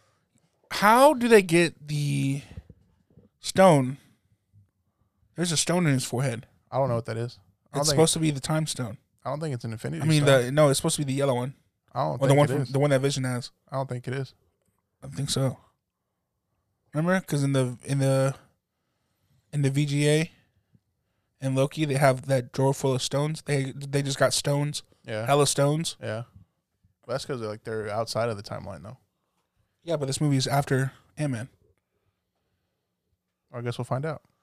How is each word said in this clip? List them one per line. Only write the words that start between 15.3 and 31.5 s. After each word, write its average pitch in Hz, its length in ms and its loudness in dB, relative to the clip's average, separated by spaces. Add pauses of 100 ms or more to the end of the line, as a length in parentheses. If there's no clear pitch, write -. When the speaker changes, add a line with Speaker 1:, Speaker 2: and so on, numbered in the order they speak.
Speaker 1:
Remember? 170 260 0
'Cause 143 240 -2
in 139 80 0
the, 127 320 0
in 139 140 -2
the, 135 360 2 (1160)
in 147 80 -2
the 139 100 2
V 143 140 0
G 147 240 0
A 156 220 2 (1120)
and 135 120 -2
Loki, 139 300 0
they 143 120 0
have 131 320 2
that 131 240 0
drawer 135 200 2
full 135 220 -2
of 127 80 -4
stones. 151 400 -4
They, 135 340 -2
they 139 240 -4
just 135 180 -4
got 131 140 2
stones. 147 520 -2 (220)
Speaker 2:
Yeah. 113 200 -6
Speaker 1:
Hella 143 200 4
stones. 147 560 -2
Speaker 2:
Yeah. 113 200 -8 (840)
That's 123 180 -6
'cause 131 140 -8
they're, 110 80 -6
like, 107 160 -10
they're 110 260 -8
outside 113 380 -4
of 110 80 -6
the 104 80 -12
timeline, 90 400 -14
though. 123 120 -18 (840)
Speaker 1:
Yeah, 165 140 -4
but 143 100 -4
this 135 140 -4
movie 147 160 2
is 131 100 0
after 135 460 0 (260)
Ant-Man. 131 300 -6 (2000)